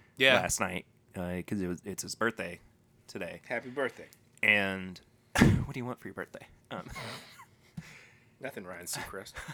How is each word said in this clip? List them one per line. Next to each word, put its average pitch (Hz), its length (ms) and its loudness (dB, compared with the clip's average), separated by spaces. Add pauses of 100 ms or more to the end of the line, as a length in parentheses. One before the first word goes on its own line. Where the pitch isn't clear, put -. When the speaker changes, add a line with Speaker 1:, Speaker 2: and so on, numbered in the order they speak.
(160)
Speaker 1:
Yeah. 131 200 8
Speaker 2:
last 90 240 2
night, 90 260 -2 (280)
uh, 90 320 -2
'cause 104 140 -2
it 90 60 0
was, 87 180 -4
it's 95 200 -6
his 104 100 -8
birthday 92 440 -2 (480)
today. 90 400 -8
Speaker 1:
Happy 120 220 -4
birthday. 123 380 -4 (360)
Speaker 2:
And 95 560 2 (200)
<laughs> - 200 -6
what - 360 8
do 135 40 -4
you 123 60 -4
want 123 160 -6
for - 80 -12
your 95 60 -10
birthday? - 320 -10 (240)
Um, 101 140 -8 (800)
<laughs> - 760 -20
Speaker 1:
Nothing, 117 240 -10
Ryan 90 220 -12
Seacrest. - 480 -8 (200)